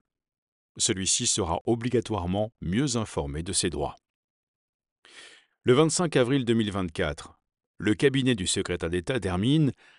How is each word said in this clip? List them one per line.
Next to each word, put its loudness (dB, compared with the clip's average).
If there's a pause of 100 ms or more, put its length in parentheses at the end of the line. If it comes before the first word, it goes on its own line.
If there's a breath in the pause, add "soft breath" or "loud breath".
(760)
Celui-ci 0
sera 0
obligatoirement 0
mieux 0
informé -4
de -8
ses 0
droits. -4 (1700 loud breath)
Le 6
vingt-cinq 2
avril 2
deux 2
mille 0
vingt-quatre, -4 (380)
le 2
cabinet 2
du -4
secrétaire -2
d'État -2
Dermine 2 (260 soft breath)